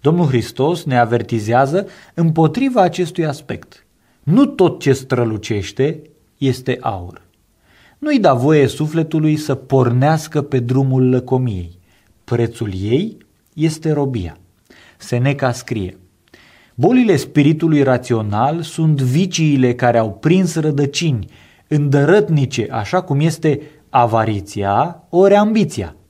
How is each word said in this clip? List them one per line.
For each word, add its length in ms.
Domnul 240
Hristos 580
ne 140
avertizează 880
împotriva 680
acestui 440
aspect. 600
Nu 220
tot 340
ce 140
strălucește 1080
este 440
aur. 400
Nu-i 220
da 140
voie 340
sufletului 680
să 200
pornească 840
pe 180
drumul 500
lăcomiei. 720
Prețul 480
ei 360
este 380
robia. 460
Seneca 540
scrie: 460
„Bolile 400
spiritului 680
rațional 800
sunt 400
viciile 720
care 240
au 140
prins 440
rădăcini 720
îndărătnice, 1040
așa 300
cum 180
este 420
avariția 1200
ori 260
ambiția. 600